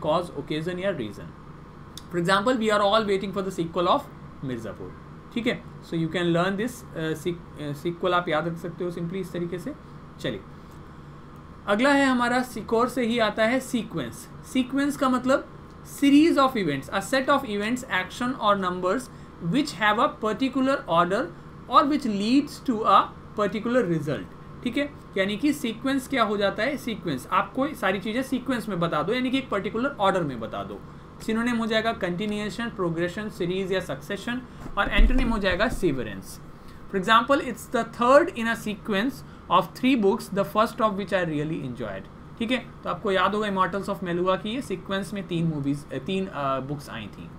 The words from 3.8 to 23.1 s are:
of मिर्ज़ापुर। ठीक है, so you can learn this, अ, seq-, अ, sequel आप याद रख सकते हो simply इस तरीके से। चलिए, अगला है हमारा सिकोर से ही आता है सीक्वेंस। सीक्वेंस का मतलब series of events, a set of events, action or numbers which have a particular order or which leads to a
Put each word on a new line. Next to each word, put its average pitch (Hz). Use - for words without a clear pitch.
of 262
मिर्ज़ापुर। 101
ठीक 233
है, 208
so -
you 165
can 175
learn 185
this, 226
अ, 160
seq-, 156
अ, 143
sequel 170
आप 175
याद 156
रख 165
सकते 175
हो 175
simply 170
इस 190
तरीके 175
से। 269
चलिए, 110
अगला 226
है 277
हमारा 247
सिकोर 233
से 240
ही 233
आता 220
है 247
सीक्वेंस। 170
सीक्वेंस 269
का 269
मतलब 254
series 285
of 262
events, 143
a 196
set 262
of 277
events, 214
action 196
or 202
numbers 185
which 294
have 214
a 277
particular 262
order 175
or 294
which 285
leads 226
to 226
a 208